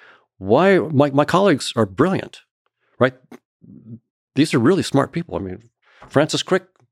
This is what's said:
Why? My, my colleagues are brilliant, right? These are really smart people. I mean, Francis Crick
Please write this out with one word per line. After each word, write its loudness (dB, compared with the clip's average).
Why? 2
My, 0
my 0
colleagues 0
are 0
brilliant, -4
right? 2
These 0
are 2
really 2
smart -2
people. -8
I -6
mean, -12
Francis 0
Crick -4